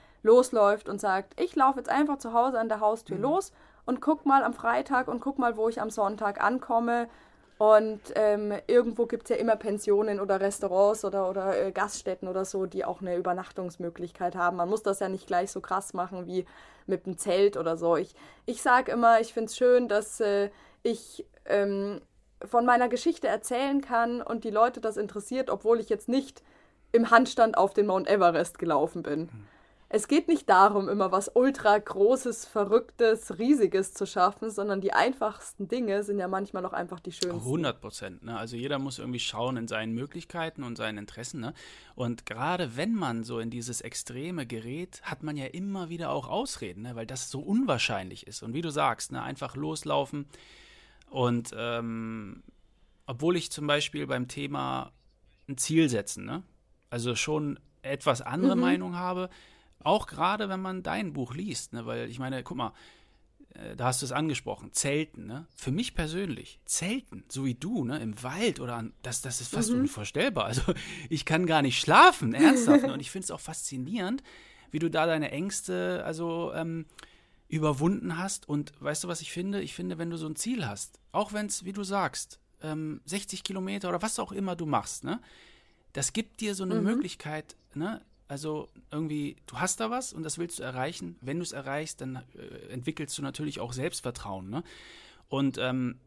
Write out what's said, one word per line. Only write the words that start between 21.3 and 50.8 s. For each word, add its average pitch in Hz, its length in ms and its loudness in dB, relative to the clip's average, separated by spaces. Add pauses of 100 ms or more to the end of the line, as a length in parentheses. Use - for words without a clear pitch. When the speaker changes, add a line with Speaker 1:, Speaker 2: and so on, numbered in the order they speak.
Speaker 1:
ähm, 202 560 0 (440)
von 240 220 4
meiner 247 220 6
Geschichte 254 400 0
erzählen 262 520 0
kann 240 400 0
und 233 220 -6
die 226 80 -4
Leute 226 300 4
das 220 160 -2
interessiert, 214 520 -4
obwohl 226 300 2
ich 220 100 -6
jetzt 202 200 -2
nicht 269 340 -2 (480)
im 233 200 4
Handstand 233 460 6
auf 196 160 4
den 208 140 4
Mount 190 220 0
Everest 175 500 4
gelaufen 165 460 0
bin. 151 160 -2 (120)
Speaker 2:
Mhm. 107 140 -16 (440)
Speaker 1:
Es 214 180 2
geht 294 180 4
nicht 330 240 2
darum, 196 380 8
immer 196 240 2
was 190 220 0
ultra 247 440 6
Großes, 220 680 2
Verrücktes, 220 920 2
Riesiges 214 560 4
zu 202 120 -2
schaffen, 202 440 2
sondern 202 300 -2
die 196 120 0
einfachsten 214 760 0
Dinge 214 340 0
sind 202 160 -2
ja 180 80 -2
manchmal 190 400 -4
auch - 60 -6
einfach 180 260 -6
die 175 140 -12
schönsten. 170 320 -6
Speaker 2:
Hundert 135 360 -2
Prozent, 101 440 -12
ne? 117 120 -8
Also 117 200 -8
jeder 139 240 -4
muss 135 180 -8
irgendwie 120 220 -6
schauen 120 360 -2
in 117 120 -6
seinen 110 260 -4
Möglichkeiten 160 720 -8
und 117 120 -8
seinen 107 220 -6
Interessen, 113 420 -12
ne? 117 140 -8 (400)
Und 120 320 -6
gerade 139 500 -4
wenn 202 180 -2
man 127 280 -2
so 117 160 -6
in 113 120 -4
dieses 120 320 -8
Extreme 139 640 -8
gerät, 123 580 -8
hat - 180 -8
man 151 140 -6
ja 135 100 -6
immer 190 440 -6
wieder 170 200 -6
auch 139 160 -4
Ausreden, 110 560 -6
ne? 123 140 -10
Weil 113 100 -8
das 127 240 -10
so 131 100 -8
unwahrscheinlich 123 840 0
ist. - 160 -14
Und 113 120 -8
wie 165 80 -4
du 165 80 -4
sagst, 135 420 -2
ne? 123 100 -8
Einfach 127 320 -8
loslaufen. 143 720 -4 (840)